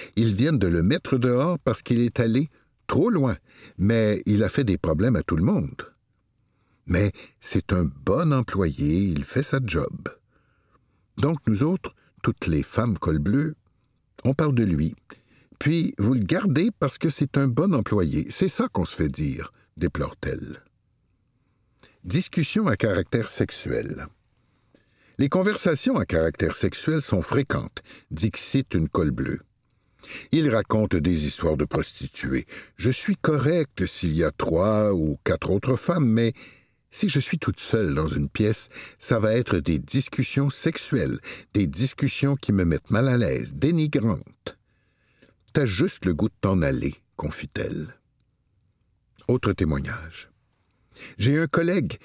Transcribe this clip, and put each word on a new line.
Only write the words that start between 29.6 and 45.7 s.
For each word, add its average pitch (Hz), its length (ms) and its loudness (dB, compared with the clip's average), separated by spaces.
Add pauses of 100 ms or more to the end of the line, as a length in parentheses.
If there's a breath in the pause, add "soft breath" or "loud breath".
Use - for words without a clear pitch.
Il 156 160 4
raconte 107 460 2
des 80 320 2
histoires 78 280 0
de 71 100 0
prostituées. - 800 -4 (300 loud breath)
Je 98 140 0
suis 180 260 0
correct 151 680 0
s'il 87 300 -2
y 82 80 2
a 76 80 2
trois 104 640 2
ou 78 300 0
quatre 82 280 0
autres 120 260 0
femmes, 165 320 0
mais 113 240 2 (560 loud breath)
si - 200 -2
je 143 100 2
suis - 180 -2
toute - 220 -4
seule 98 340 -2
dans 78 140 -2
une 73 200 -4
pièce, - 420 -2 (300 loud breath)
ça 120 200 0
va 107 140 2
être 117 260 0
des 76 200 0
discussions - 680 -2
sexuelles, - 680 -4 (340 loud breath)
des 101 140 2
discussions 135 680 -2
qui - 160 -2
me 95 140 4
mettent 80 260 0
mal 117 160 2
à 123 100 2
l'aise, 67 360 -2
dénigrantes. 139 1040 -2 (960 soft breath)
T'as 143 140 2
juste 107 380 -2